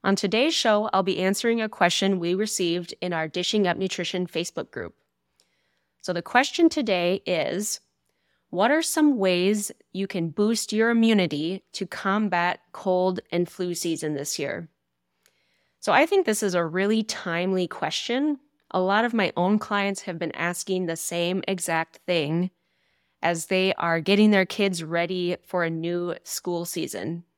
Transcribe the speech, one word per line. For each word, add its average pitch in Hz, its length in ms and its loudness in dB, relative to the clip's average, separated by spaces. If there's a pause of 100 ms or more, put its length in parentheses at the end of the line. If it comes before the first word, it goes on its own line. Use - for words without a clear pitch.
On 196 120 4
today's 226 360 2
show, 214 380 2
I'll 196 100 2
be 185 180 -2
answering 226 420 0
a 220 80 -4
question 190 500 2
we 170 140 0
received 180 680 -2
in 180 140 -4
our 160 160 -4
Dishing 185 380 0
Up 170 100 0
Nutrition 180 500 -4
Facebook - 420 -6
group. - 260 -12 (1040)
So 185 100 -8
the 170 100 -4
question 277 460 2
today 196 580 0
is, 170 540 -2 (720)
what 196 200 2
are 311 120 2
some 302 360 4
ways 190 540 2 (220)
you 190 120 -4
can 170 220 -4
boost 208 460 0
your 220 160 2
immunity 190 840 2
to - 160 -8
combat 190 720 0 (140)
cold 185 480 0 (100)
and 175 160 0
flu 180 260 -6
season 160 400 -4
this 147 240 -6
year? 156 300 -6 (1120)
So - 140 0
I 294 120 6
think 381 200 2
this 214 180 0
is 185 100 0
a 170 120 2
really 202 380 0
timely 180 680 -2
question. 262 680 -2 (320)
A 185 100 0
lot 202 240 2
of 233 80 -2
my 202 240 2
own 190 200 2
clients 202 440 -2
have 165 180 -8
been 165 160 -4
asking 180 500 -2
the 165 120 -4
same 175 500 -2
exact 165 580 -4
thing 170 460 0 (680)
as 170 240 -2
they 190 300 2
are 165 260 0
getting 202 300 6
their 190 140 6
kids 190 380 -2
ready 175 640 -2
for 180 180 -2
a 165 60 0
new 170 440 -4 (120)
school 175 400 -6
season. 160 580 -6 (140)